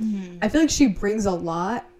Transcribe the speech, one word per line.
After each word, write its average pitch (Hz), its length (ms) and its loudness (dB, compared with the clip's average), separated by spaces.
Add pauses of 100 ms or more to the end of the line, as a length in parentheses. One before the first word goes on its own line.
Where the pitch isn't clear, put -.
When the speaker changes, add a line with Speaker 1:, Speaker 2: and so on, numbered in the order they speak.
Speaker 1:
Mm-hmm. 190 400 -4
Speaker 2:
I 214 80 0
feel 311 120 4
like 311 100 4
she 277 160 4
brings 208 400 0
a 190 40 2
lot 175 560 -2 (120)